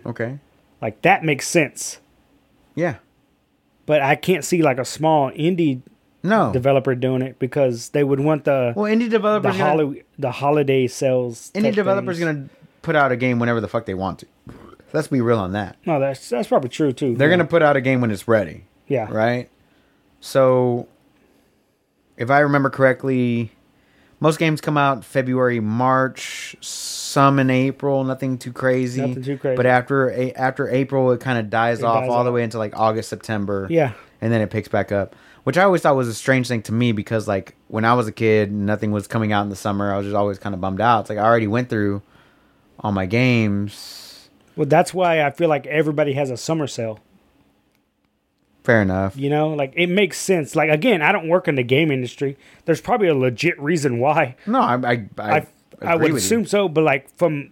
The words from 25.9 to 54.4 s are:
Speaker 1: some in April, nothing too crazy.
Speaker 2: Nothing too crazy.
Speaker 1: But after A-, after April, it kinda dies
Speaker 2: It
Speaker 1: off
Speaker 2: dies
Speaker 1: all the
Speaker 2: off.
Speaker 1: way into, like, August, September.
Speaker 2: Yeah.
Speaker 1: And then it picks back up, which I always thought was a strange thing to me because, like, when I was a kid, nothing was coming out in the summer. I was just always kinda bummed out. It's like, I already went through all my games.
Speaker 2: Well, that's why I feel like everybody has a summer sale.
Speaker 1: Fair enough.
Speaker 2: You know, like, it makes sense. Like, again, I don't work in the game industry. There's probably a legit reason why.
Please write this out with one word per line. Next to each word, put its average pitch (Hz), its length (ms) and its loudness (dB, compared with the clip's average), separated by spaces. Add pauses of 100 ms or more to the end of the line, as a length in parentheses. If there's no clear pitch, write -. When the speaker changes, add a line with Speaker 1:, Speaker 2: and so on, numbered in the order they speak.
Speaker 1:
some - 800 0
in 131 100 2
April, 135 540 0
nothing 131 340 -4
too 123 140 -12
crazy. 127 500 -2
Speaker 2:
Nothing 127 220 -4
too 135 140 -6
crazy. 131 180 -2
Speaker 1:
But 123 100 2
after 127 440 2
A-, 123 240 -4
after 127 360 -2
April, 131 420 2
it 120 100 0
kinda 123 200 -2
dies 113 380 0
Speaker 2:
It 120 60 -2
Speaker 1:
off 113 180 2
Speaker 2:
dies 127 80 -2
Speaker 1:
all 120 140 2
the 123 40 0
Speaker 2:
off. 123 60 0
Speaker 1:
way 120 80 0
into, 117 160 -6
like, 107 180 -6
August, 110 320 0
September. 101 600 -4
Speaker 2:
Yeah. 151 240 2 (260)
Speaker 1:
And 113 120 0
then 113 100 2
it 104 100 -2
picks 110 160 -4
back 101 240 -2
up, 101 240 -2 (300)
which 131 120 0
I 185 60 4
always 190 180 2
thought 151 140 4
was 127 140 0
a 113 40 -6
strange 127 360 0
thing 117 140 -2
to 104 100 -6
me 117 180 2
because, 104 380 -4
like, 98 260 -4 (140)
when 110 160 -2
I 117 80 4
was 120 140 2
a 107 40 -6
kid, 107 400 2
nothing 104 400 -2
was 104 160 -2
coming 110 240 -2
out 104 120 0
in 104 60 -6
the 98 60 -8
summer. 101 360 -4
I 98 60 -2
was 101 80 -4
just 101 120 -4
always 101 200 0
kinda 98 200 -8
bummed 95 240 -4
out. 113 200 2
It's - 80 -12
like, 107 80 -6
I 101 80 0
already 113 220 4
went 123 220 -2
through 101 320 -2 (800)
all 107 100 -4
my 95 160 -2
games. 110 1200 -2 (260)
Speaker 2:
Well, 151 120 -2
that's 160 260 4
why 170 300 2
I 143 80 0
feel 165 180 0
like 143 160 0
everybody 151 480 0
has 139 160 -2
a 123 80 -8
summer 156 300 -4
sale. 113 320 -8 (1600)
Speaker 1:
Fair 113 180 4
enough. 95 360 0
Speaker 2:
You 139 140 -4
know, 151 180 0
like, 143 260 -4
it 175 120 2
makes 180 320 0
sense. 165 360 -2
Like, 156 140 2
again, 160 320 2
I 151 100 4
don't 165 160 -2
work 180 200 2
in 156 80 0
the 127 80 2
game 135 260 2
industry. 135 480 -4 (280)
There's 156 160 0
probably 208 260 0
a 156 80 2
legit 127 440 0
reason 143 400 0
why. 143 360 2 (100)